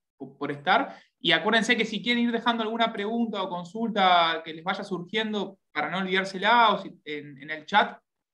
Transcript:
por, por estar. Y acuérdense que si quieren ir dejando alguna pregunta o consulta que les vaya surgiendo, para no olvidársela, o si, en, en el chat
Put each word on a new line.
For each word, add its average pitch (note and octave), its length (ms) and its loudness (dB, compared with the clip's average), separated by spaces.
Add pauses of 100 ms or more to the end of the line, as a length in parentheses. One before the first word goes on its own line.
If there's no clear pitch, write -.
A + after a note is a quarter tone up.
(180)
por, - 200 -16
por C#3+ 140 -4
estar. G3+ 440 0 (260)
Y E3 100 2
acuérdense G#3 460 4
que A3 80 2
si G#3 180 -6
quieren A#3+ 220 2
ir A#3+ 80 0
dejando A3+ 300 0
alguna A3+ 280 0
pregunta G#3 500 -4
o F#3 80 -4
consulta F3 960 2
que D#3 100 -12
les D#3+ 100 -14
vaya G3+ 200 -4
surgiendo, G3 760 -4 (120)
para D3+ 180 -4
no F3+ 100 -4
olvidársela, G3 760 2
o - 60 -2
si, - 100 -12 (160)
en, D3 360 -12
en D3+ 80 -12
el D#3 160 -10
chat - 320 2 (360)